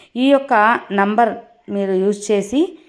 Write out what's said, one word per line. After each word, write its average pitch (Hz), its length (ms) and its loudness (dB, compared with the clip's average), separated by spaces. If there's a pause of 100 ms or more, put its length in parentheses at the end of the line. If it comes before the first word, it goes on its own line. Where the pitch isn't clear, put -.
(160)
ఈ 254 120 2
యొక్క 247 520 2 (120)
నంబర్ 208 420 0 (360)
మీరు 202 220 -4
యూజ్ 202 380 -2
చేసి 220 480 -2 (100)